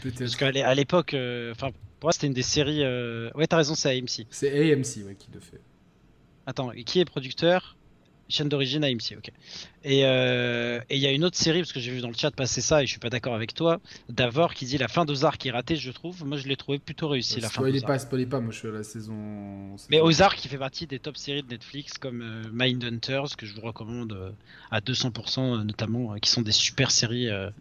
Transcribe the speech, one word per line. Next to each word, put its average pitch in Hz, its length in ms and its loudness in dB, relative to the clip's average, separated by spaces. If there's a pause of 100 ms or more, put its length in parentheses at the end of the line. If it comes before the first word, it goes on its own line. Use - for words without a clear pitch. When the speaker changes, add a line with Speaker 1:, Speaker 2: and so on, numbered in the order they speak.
Speaker 1:
Peut-être. 123 160 -6
Speaker 2:
Parce 123 180 -4
qu'à 135 140 4
l'é-, 135 120 0
à 127 100 4
l'époque, 143 400 2
euh, 123 380 -4
enfin, 131 200 -6 (280)
pour 143 80 0
moi 170 60 6
c'était - 140 2
une 139 60 2
des 123 80 2
séries, 147 400 2
euh... 120 540 -2
Ouais, 151 100 2
t'as 165 120 4
raison, 156 180 4
c'est 147 140 0
A 127 60 2
M 127 120 -2
C. 113 220 -6
Speaker 1:
C'est - 280 -2
A 151 140 6
M 131 140 4
C, 107 180 -8
ouais, 98 160 -14
qui - 140 -20
le 92 80 -16
fait. - 180 -20 (880)
Speaker 2:
Attends, 127 260 -4
et 117 140 -14
qui 180 160 4
est 170 40 4
producteur ? 165 680 0 (560)
Chaîne 147 160 0
d'origine 139 360 0
A 135 80 4
M 117 80 -2
C, - 180 -8
ok. - 140 -16 (520)
Et, 139 220 6
euh, 123 760 2 (120)
et 139 60 0
il 135 40 2
y 139 60 4
a 135 40 4
une 143 140 4
autre 175 100 0
série, 165 260 4
parce 156 120 -6
que 135 60 -4
j'ai 120 100 -4
vu 127 100 -4
dans 120 100 -4
le 117 40 -8
chat 147 160 0
passer 127 320 0
ça 139 220 4
et - 20 2
je 113 60 0
suis - 80 -6
pas 120 100 -6
d'accord 120 240 -2
avec 110 220 -4
toi, 165 240 2 (280)
Davor 123 460 2
qui - 120 -8
dit : « 127 120 -2
La 123 100 2
fin 170 160 2
d'Ozark 147 440 2
est - 20 -2
ratée, 123 280 0
je 127 120 -6
trouve. » 170 380 -12
Moi 143 100 -4
je 135 100 -6
l'ai 139 80 -2
trouvé 139 220 -4
plutôt 156 300 -6
réussi, 123 320 -2
Speaker 1:
Euh, - 20 -2
Speaker 2:
la 113 60 -2
fin - 80 -4
Speaker 1:
spoilez 131 160 2
Speaker 2:
d'Ozark. 135 160 0
Speaker 1:
pas, 139 100 2
spoilez 127 300 -2
pas, 131 120 -2
moi 113 140 -4
je - 60 -12
suis 117 80 -10
à 110 40 -6
la 107 120 -8
saison, 104 880 -10 (180)
Speaker 2:
Mais 151 80 6
Speaker 1:
saison 160 80 8
Speaker 2:
Ozark 165 320 8
qui - 100 -10
fait 135 120 -8
partie 135 260 -6
des 139 140 -8
top 147 180 -10
séries 143 240 -4
de 127 80 -16
Netflix 127 480 -12
comme, 120 240 -8
euh, 113 220 -8 (100)
Mindhunters, 127 840 0
que 110 120 -10
je 101 80 -12
vous 110 60 -10
recommande, 113 520 -8
euh, 95 160 -8 (400)
à 113 100 0
deux 127 140 -2
cents 127 160 0
pour 107 200 -8
cent, 131 260 0
euh, 107 80 -2
notamment, 110 500 -2
euh, 101 60 -8
qui - 100 2
sont 120 140 2
des 107 80 0
super - 400 2
séries, 120 380 2
euh, 98 200 -4 (120)